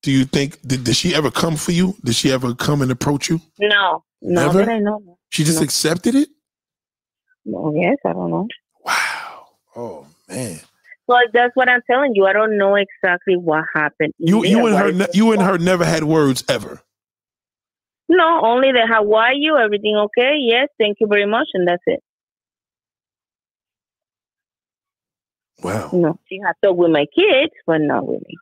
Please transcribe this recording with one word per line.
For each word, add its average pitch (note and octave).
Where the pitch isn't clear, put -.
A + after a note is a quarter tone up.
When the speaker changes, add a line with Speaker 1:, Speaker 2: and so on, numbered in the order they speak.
Speaker 1:
do C#3
you C3+
think, C#3
did, B2+
did A#2
she F3
ever D3
come E3
for -
you? F3+
Did A#2+
she C#3+
ever B2+
come D3
and C3
approach C#3+
you? E3
Speaker 2:
No, G3+
no, E3+
Speaker 1:
Never? E3+
Speaker 2:
that A#3
I A3+
know. G#3
Speaker 1:
She -
just D#3+
Speaker 2:
No. -
Speaker 1:
accepted F3
it? C#4+
Speaker 2:
No, F3
yes, F3+
I F3
don't F3+
know. F3
Speaker 1:
Wow. -
Oh, A2+
man. A2+
Speaker 2:
So B3
that's A#3+
what B3+
I'm B3
telling C4
you. G3
I F#3+
don't G#3+
know G3
exactly F#3
what D#3+
happened D3+
Speaker 1:
You, F3+
Speaker 2:
in F3+
Speaker 1:
you A3
Speaker 2:
there, A#3+
Speaker 1:
and G#3+
Speaker 2:
what F#3+
Speaker 1:
her, G3
Speaker 2:
is F#3
Speaker 1:
ne-, G3
Speaker 2:
it F3
Speaker 1:
you A3
and G3+
Speaker 2:
about? F#3+
Speaker 1:
her F#3
never F3
had D#3+
words D3
ever? A2
Speaker 2:
No, E4
only B3
the A#3
"How G#3+
are A3+
you? D4
Everything G#3+
okay? A#3+
Yes, B3+
thank G#3
you G#3+
very G3+
much," A#3
and F3+
that's F3
it. -
Speaker 1:
Wow. G#2+
Speaker 2:
No, E3+
she F#3+
had F3
talked F#3+
with E3+
my D3+
kids, E4
but D#3+
not C#3
with -
me. -